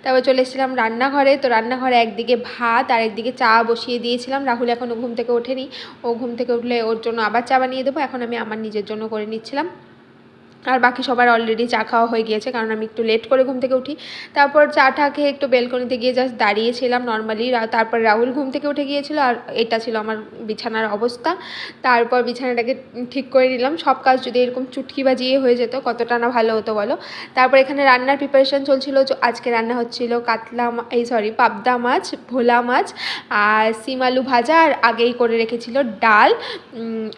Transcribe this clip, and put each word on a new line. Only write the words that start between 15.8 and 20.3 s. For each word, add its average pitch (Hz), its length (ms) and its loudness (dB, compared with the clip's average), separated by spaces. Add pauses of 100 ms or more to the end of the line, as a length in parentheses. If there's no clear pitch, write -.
গিয়ে 247 160 0
just 254 240 0
দাঁড়িয়েছিলাম 240 680 0
normally। 220 460 -2
রা-, 226 160 0
তারপর 226 360 0
রাহুল 226 280 4
ঘুম 269 200 -4
থেকে 294 160 -4
উঠে 285 180 -2
গিয়েছিল, 285 340 -4
আর 247 160 2 (180)
এটা 226 260 -2
ছিল 226 160 -6
আমার 220 220 -4 (220)